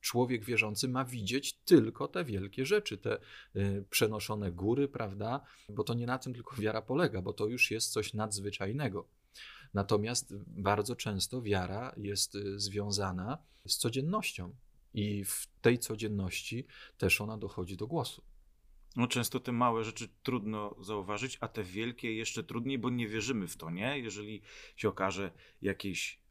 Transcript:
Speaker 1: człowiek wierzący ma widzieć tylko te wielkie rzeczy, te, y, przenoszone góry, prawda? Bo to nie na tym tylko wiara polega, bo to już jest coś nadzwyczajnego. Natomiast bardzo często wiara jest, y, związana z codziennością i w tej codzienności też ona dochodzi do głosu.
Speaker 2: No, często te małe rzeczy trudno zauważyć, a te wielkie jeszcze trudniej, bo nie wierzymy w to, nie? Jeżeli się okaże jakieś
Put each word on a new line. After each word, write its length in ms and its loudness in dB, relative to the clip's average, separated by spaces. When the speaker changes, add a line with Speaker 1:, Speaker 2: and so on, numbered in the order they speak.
Speaker 1:
człowiek 440 2
wierzący 420 0
ma 180 0
widzieć 480 -2
tylko 540 8
te 180 -2
wielkie 400 -2
rzeczy, 320 2
te, 200 -2
y, 340 0
przenoszone 640 2
góry, 360 2
prawda? 540 -4
Bo 140 -2
to 100 -2
nie 120 0
na 120 0
tym 160 -6
tylko 220 -12
wiara 260 0
polega, 400 2
bo 120 -2
to 140 -2
już 240 2
jest 200 0
coś 220 -2
nadzwyczajnego. 960 -2
Natomiast 600 2
bardzo 480 2
często 460 -2
wiara 560 -2
jest, 380 -2
y, 240 -4
związana 760 0
z 100 2
codziennością 760 -2
i 320 -2
w 220 -4
tej 180 6
codzienności 840 -4
też 240 4
ona 160 -4
dochodzi 400 -6
do 100 -4
głosu. 360 -4
Speaker 2:
No, 120 4
często 320 0
te 120 -4
małe 320 4
rzeczy 240 -6
trudno 580 0
zauważyć, 600 -2
a 60 -4
te 160 -4
wielkie 500 -2
jeszcze 300 -4
trudniej, 340 -2
bo 120 0
nie 180 0
wierzymy 400 0
w 100 -8
to, 120 -8
nie? 300 -2
Jeżeli 420 -8
się 140 2
okaże 420 0
jakieś 580 -2